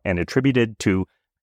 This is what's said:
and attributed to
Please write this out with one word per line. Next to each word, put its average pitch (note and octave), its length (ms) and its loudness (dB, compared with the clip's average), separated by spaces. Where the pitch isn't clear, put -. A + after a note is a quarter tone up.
and F#2 140 0
attributed B2 580 0
to F#2+ 300 0